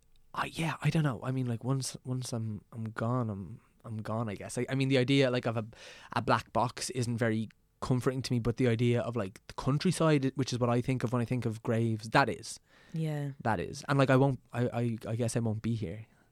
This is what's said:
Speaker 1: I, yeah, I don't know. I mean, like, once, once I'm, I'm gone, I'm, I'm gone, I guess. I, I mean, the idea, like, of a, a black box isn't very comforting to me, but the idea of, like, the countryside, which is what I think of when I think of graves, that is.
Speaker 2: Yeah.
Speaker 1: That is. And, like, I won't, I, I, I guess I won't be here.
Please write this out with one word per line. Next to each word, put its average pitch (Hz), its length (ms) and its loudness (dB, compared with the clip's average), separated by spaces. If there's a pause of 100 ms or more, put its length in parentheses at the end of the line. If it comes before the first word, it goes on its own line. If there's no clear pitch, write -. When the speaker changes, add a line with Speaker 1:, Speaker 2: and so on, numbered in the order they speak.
(340)
Speaker 1:
I, - 200 -4
yeah, 160 280 -4
I 151 80 2
don't 160 140 2
know. 127 200 -2
I 131 80 -4
mean, 131 160 -2
like, 117 160 -4
once, 131 320 -2 (100)
once 127 280 -6
I'm, 110 280 -4 (100)
I'm 113 140 -8
gone, 113 440 -2
I'm, 98 300 -8 (260)
I'm 113 120 -10
gone, 110 320 -4
I 95 60 -6
guess. 92 220 -10
I, 123 120 0
I 135 60 -2
mean, 135 140 2
the 135 80 4
idea, 131 340 4
like, 123 140 0
of 117 120 0
a, 110 80 -2 (500)
a 120 60 -2
black 120 320 2
box 113 380 0
isn't 120 260 -2
very 113 320 0 (320)
comforting 127 420 0
to - 100 -2
me, 120 60 2
but 113 180 0
the 127 100 4
idea 120 340 4
of, 120 140 -4
like, 98 320 -4
the - 60 -16
countryside, 147 800 2
which 135 180 -2
is 117 60 0
what 120 100 2
I 123 120 4
think 127 220 -2
of 117 100 -2
when 123 80 2
I 113 40 0
think 123 200 -2
of 113 180 -4
graves, 113 460 0
that 135 200 4
is. - 300 -8 (340)
Speaker 2:
Yeah. 151 360 -4 (140)
Speaker 1:
That 107 160 2
is. 139 280 -6
And, 139 120 2
like, 135 100 6
I 135 60 8
won't, 131 240 4 (120)
I, 120 160 -2
I, 117 300 0 (100)
I 113 80 -2
guess 113 200 0
I 127 40 0
won't 107 220 0
be 117 140 0
here. 101 300 -6 (260)